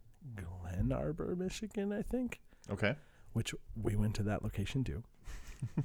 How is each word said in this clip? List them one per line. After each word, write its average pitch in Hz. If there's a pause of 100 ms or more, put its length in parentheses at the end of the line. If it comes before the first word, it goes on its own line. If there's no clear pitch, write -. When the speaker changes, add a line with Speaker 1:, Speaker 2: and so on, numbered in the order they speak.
(360)
Speaker 1:
Glen 90
Arbor, 151
Michigan, 196
I 208
think. 247 (280)
Speaker 2:
Okay. 104 (360)
Speaker 1:
Which - (260)
we 104
went 107
to 107
that 101
location 110
too. 90 (800)